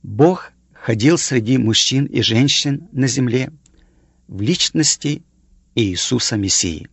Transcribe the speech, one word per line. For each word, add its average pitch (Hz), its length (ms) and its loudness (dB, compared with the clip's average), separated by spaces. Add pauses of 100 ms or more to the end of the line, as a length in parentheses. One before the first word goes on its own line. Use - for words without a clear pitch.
Бог 143 500 2 (200)
ходил 123 460 2
среди 123 400 0
мужчин 123 480 0
и 120 160 -2
женщин 139 720 0
на 135 160 0
земле 127 440 -2 (760)
в 95 120 -12
личности 147 840 -2 (520)
Иисуса 110 640 -2
Мессии. 92 560 -2